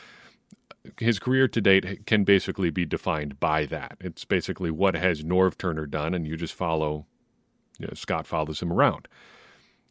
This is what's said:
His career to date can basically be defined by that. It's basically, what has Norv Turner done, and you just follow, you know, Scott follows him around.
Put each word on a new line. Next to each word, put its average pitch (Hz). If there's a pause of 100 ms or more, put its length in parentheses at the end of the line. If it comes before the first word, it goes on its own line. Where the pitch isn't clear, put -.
(1000)
His 113
career 131
to 120
date 95
can 104
basically 95
be 87
defined 76
by 78
that. 71
It's 90
basically, 90
what 87
has 82
Norv 92
Turner 78
done, 76
and 85
you 78
just 82
follow, 78 (720)
you -
know, -
Scott 80
follows 78
him 85
around. 135 (840)